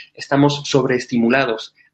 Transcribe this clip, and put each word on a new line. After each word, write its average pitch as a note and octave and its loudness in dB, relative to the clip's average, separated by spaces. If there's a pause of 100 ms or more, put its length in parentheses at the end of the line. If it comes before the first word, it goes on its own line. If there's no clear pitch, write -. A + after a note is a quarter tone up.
(140)
estamos C#3+ 0
sobreestimulados, B2 0 (200)